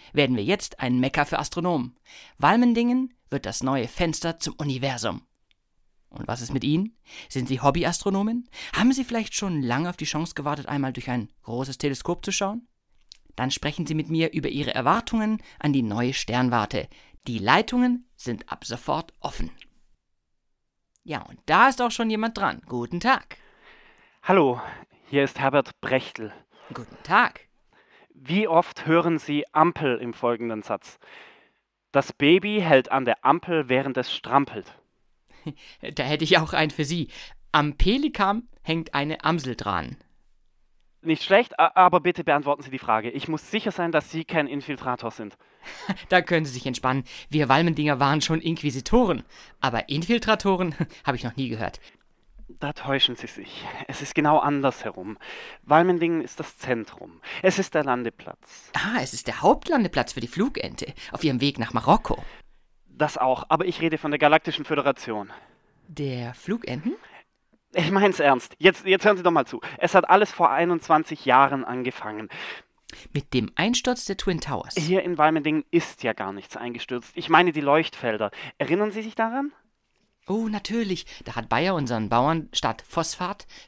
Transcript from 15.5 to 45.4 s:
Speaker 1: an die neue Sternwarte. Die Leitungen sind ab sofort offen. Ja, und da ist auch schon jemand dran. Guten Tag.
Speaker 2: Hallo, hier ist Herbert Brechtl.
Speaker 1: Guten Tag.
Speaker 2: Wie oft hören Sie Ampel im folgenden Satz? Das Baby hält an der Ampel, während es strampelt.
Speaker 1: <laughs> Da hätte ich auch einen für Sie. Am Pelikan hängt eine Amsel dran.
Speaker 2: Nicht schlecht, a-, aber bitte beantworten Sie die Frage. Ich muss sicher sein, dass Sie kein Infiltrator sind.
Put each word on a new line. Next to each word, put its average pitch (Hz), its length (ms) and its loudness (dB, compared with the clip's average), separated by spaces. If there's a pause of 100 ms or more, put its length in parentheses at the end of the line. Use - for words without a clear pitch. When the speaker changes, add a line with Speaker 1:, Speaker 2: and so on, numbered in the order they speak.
Speaker 1:
an 151 140 0
die 135 80 2
neue 120 320 0
Sternwarte. 117 720 -2 (400)
Die 117 120 -6
Leitungen 247 760 2
sind - 380 -8
ab - 140 -10
sofort 143 540 -4
offen. - 320 -6 (1500)
Ja, 147 200 -10
und - 240 -20
da 214 240 6
ist 254 100 -2
auch 240 100 0
schon 226 200 -2
jemand 220 260 -4
dran. 196 300 -2
Guten 123 340 -6
Tag. - 380 -2 (840)
Speaker 2:
Hallo, 143 380 4 (480)
hier 139 160 2
ist - 160 -4
Herbert 135 400 0
Brechtl. 113 500 -4 (440)
Speaker 1:
Guten - 300 -16
Tag. 202 440 0 (640)
Speaker 2:
Wie 160 340 0
oft - 380 2
hören 165 340 4
Sie 147 360 -4
Ampel 156 420 4
im 117 160 -8
folgenden 113 500 -4
Satz? - 360 -8 (920)
Das 139 220 0
Baby 190 480 4
hält 156 320 4
an 131 140 0
der 117 180 0
Ampel, 156 460 2
während 131 260 0
es 123 180 -4
strampelt. 127 600 -2 (720)
Speaker 1:
<laughs> 147 100 -10 (420)
Da 139 80 -2
hätte 151 180 -2
ich 165 160 6
auch 156 140 0
einen 156 180 2
für 151 140 -4
Sie. 156 240 -4 (420)
Am 147 260 2
Pelikan 226 720 2 (140)
hängt 165 320 -2
eine 143 300 -4
Amsel 143 320 -2
dran. 85 400 -4 (1040)
Speaker 2:
Nicht 160 240 0
schlecht, 220 340 4
a-, 160 160 4
aber 180 240 8
bitte 175 240 0
beantworten 143 400 0
Sie 135 80 -18
die 131 80 -8
Frage. 113 320 0
Ich 139 160 -8
muss 156 240 -6
sicher 208 220 -2
sein, 170 180 -4
dass 156 220 0
Sie 160 120 -6
kein 156 220 -2
Infiltrator 131 640 -6
sind. 107 260 -12 (360)